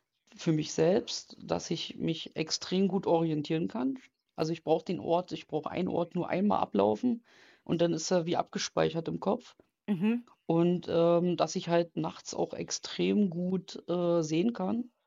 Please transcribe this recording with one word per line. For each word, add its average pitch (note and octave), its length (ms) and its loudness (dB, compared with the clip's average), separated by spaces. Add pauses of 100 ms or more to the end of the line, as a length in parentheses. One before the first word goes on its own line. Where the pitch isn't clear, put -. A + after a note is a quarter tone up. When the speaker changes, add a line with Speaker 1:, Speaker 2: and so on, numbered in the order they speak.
(360)
Speaker 1:
für E3+ 180 0
mich D3+ 200 0
selbst, F#3 680 0
dass - 320 -4
ich - 260 -6
mich - 380 -4
extrem F#3 540 0
gut F#3 180 -2
orientieren D#3+ 640 2
kann. C4 300 -4 (360)
Also, D#3+ 180 -2
ich - 100 -10
brauche D#3+ 220 2
den F3 140 -4
Ort, E3 340 -2
ich E3 140 -10
brauche - 240 -4
einen F#3 180 -2
Ort E3+ 260 -2
nur F3 140 -2
einmal G3 320 2
ablaufen G#3+ 640 2 (400)
und E3+ 160 0
dann E3+ 120 4
ist D#3+ 180 -2
er F3 160 2
wie F3 100 0
abgespeichert D#3+ 720 -2
im E3 120 -4
Kopf. A#3 340 -2 (320)
Speaker 2:
Mhm. G#3+ 360 0 (240)
Speaker 1:
Und, E3+ 420 2
ähm, E3+ 480 4
dass D#3+ 200 0
ich E3+ 120 -6
halt E3+ 280 2
nachts - 380 -6
auch - 200 -4
extrem F#3 760 0
gut, F#3 580 -4
äh, E3+ 340 2
sehen E3 300 0
kann, A3+ 380 -4 (140)